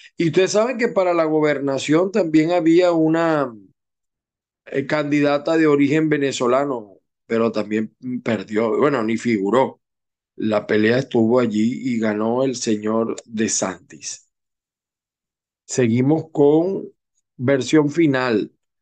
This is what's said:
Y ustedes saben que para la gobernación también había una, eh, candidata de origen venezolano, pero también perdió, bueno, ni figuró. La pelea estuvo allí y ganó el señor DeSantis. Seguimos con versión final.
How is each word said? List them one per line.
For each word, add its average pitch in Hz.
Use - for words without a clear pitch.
Y 170
ustedes 180
saben 226
que 233
para 180
la 165
gobernación 151
también 165
había 175
una, 160
eh, 143
candidata 147
de 160
origen 147
venezolano, 131
pero 113
también 107
perdió, 107
bueno, 139
ni 113
figuró. 113
La 107
pelea 107
estuvo 120
allí 117
y 117
ganó 110
el 131
señor 113
DeSantis. 98
Seguimos 127
con 160
versión 135
final. 131